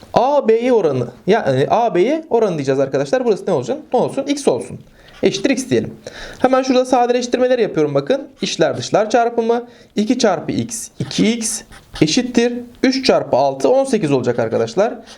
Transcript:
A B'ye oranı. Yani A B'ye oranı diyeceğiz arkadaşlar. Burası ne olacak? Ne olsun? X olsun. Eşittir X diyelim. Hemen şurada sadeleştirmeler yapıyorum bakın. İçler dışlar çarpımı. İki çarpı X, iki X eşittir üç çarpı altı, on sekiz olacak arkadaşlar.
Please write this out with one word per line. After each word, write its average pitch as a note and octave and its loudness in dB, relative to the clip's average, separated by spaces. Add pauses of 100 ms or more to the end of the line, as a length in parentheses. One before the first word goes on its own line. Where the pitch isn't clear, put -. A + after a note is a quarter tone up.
(140)
A C4+ 2
B'ye A#3 2
oranı. D3 0 (200)
Yani C#3+ 2
A G#3+ 2
B'ye C#4+ 0
oranı G#3+ 0
diyeceğiz C3+ 0
arkadaşlar. C#3+ 0
Burası A3 0
ne F#3+ 0
olacak? E3 -2 (160)
Ne B3 2
olsun? G3 -2
X C#4+ -2
olsun. A#2 -2 (440)
Eşittir - 0
X - -2
diyelim. G#2+ 0 (460)
Hemen C4 2
şurada B3+ 2
sadeleştirmeler B3 2
yapıyorum D#3 0
bakın. B3 -2 (140)
İçler D3+ -2
dışlar F#3 0
çarpımı. A#3 0 (280)
İki A#3 0
çarpı F#3+ 0
X, - -6 (100)
iki G3+ 0
X A3+ -4 (400)
eşittir A#3+ 0 (300)
üç C4 0
çarpı D3 2
altı, C3+ 2
on C4+ 4
sekiz G#3+ 0
olacak B2 0
arkadaşlar. A2+ 0 (240)